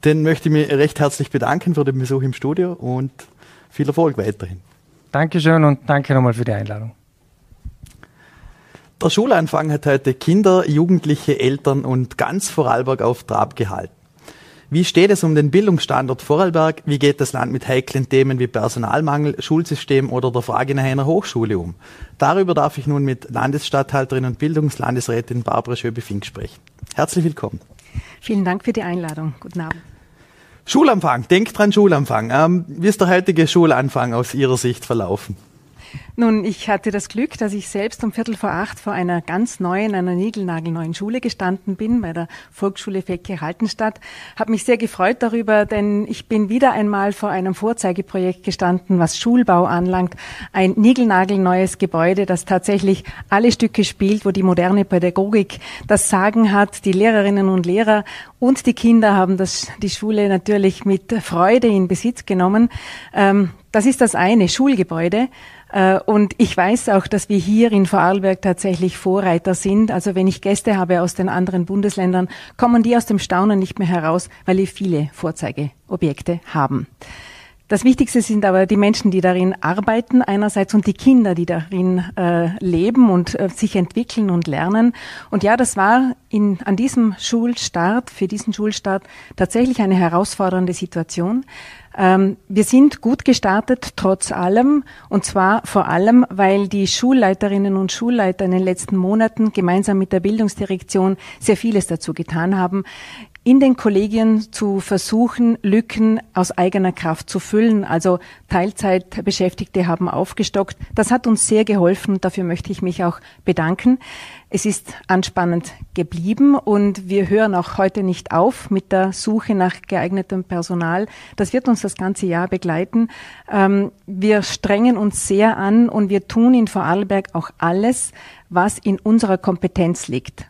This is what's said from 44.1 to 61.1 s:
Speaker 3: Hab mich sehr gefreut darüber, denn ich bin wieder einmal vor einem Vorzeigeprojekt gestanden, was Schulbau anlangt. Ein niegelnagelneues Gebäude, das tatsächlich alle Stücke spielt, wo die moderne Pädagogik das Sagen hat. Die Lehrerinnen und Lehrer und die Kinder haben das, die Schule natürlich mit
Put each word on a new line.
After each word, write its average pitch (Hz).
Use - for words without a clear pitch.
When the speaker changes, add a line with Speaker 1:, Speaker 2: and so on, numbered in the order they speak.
Speaker 3:
Hab 220
mich 220
sehr 233
gefreut 208
darüber, 214
denn 208
ich -
bin 214
wieder 247
einmal 202
vor 208
einem 190
Vorzeigeprojekt 185
gestanden, 180
was 165
Schulbau 226
anlangt. 180
Ein 190
niegelnagelneues 190
Gebäude, 180
das 180
tatsächlich 196
alle 220
Stücke 220
spielt, 202
wo 196
die 190
moderne 185
Pädagogik 190
das 208
Sagen 208
hat. 202
Die 196
Lehrerinnen 202
und 185
Lehrer 208
und 254
die 233
Kinder 226
haben 185
das, -
die 202
Schule 208
natürlich 196
mit 196